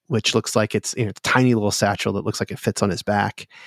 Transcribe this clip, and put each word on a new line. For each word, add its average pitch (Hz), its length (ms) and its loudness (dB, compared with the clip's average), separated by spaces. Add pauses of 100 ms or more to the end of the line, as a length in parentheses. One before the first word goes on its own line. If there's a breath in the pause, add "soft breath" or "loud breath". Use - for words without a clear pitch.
which 113 260 0
looks - 220 0
like 107 180 2
it's, - 220 -4
you 120 80 -2
know, 104 60 -4
a - 120 -14
tiny 127 320 4
little 104 160 2
satchel 101 440 0
that 98 100 -4
looks - 160 -4
like 98 100 -6
it 101 80 -10
fits - 240 -2
on 101 80 2
his 87 140 -4
back. 101 420 -2 (200 loud breath)